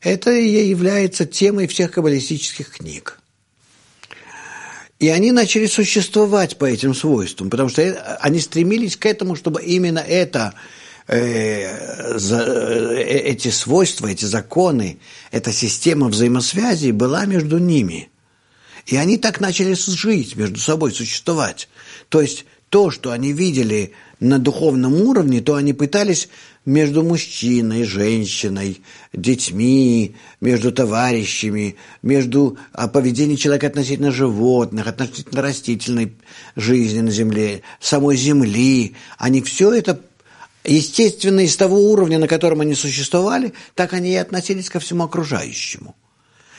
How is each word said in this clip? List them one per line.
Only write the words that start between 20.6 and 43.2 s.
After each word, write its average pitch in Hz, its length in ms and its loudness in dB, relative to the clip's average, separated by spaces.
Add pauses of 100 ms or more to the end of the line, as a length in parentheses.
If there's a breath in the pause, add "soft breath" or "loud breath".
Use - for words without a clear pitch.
собой, 156 320 0
существовать. 123 760 -4 (420 loud breath)
То 156 100 4
есть 147 240 -2 (240 soft breath)
то, 196 220 4
что 127 220 -8
они 131 200 -2
видели 127 600 0 (280 loud breath)
на 131 180 4
духовном 135 560 2
уровне, 175 460 4
то 147 140 0
они 143 180 0
пытались 165 560 0 (380 loud breath)
между 147 360 4
мужчиной, 120 840 0
женщиной, 98 960 -2 (320 loud breath)
детьми, 120 1040 2 (240 loud breath)
между 120 320 0
товарищами, 107 1040 -2 (260 loud breath)
между, 131 540 2 (160 loud breath)
а, 117 160 -4
поведением 135 480 0
человека 143 300 0
относительно 139 440 -2
животных, 120 760 0
относительно 127 560 -6
растительной 120 760 -4 (400 loud breath)
жизни 113 440 2
на 113 100 0
земле, 107 520 -2 (180 loud breath)
самой 143 360 2
земли. 127 800 2 (240 loud breath)
Они 127 240 2
все 202 320 2
это, 190 260 0 (640 loud breath)
естественно, 190 760 2
из 165 160 2
того 190 220 4 (140)
уровня, 170 260 4
на 156 100 2
котором 160 320 2
они 151 140 0
существовали, 180 800 -2 (220 loud breath)